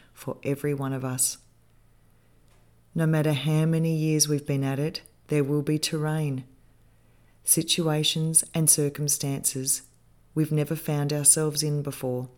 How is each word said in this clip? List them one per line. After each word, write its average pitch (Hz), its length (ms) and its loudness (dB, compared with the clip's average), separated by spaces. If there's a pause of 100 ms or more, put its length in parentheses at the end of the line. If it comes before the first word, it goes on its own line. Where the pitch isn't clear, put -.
(120)
for - 300 -8
every 143 320 -2
one 135 180 -4
of 131 120 -4
us. 131 340 -2 (1600)
No 165 120 2
matter 156 260 2
how 156 320 2
many 165 300 2
years 156 340 2
we've 147 180 -2
been 139 180 0
at 135 140 -2
it, 151 220 -4 (280)
there 147 140 2
will 147 200 0
be 151 160 0
terrain, 151 640 -2 (960)
situations 160 1040 2 (100)
and 160 140 2
circumstances 139 1160 0 (520)
we've 156 180 0
never 151 240 0
found 147 360 -2
ourselves 147 500 2
in 147 200 0
before. 127 560 -4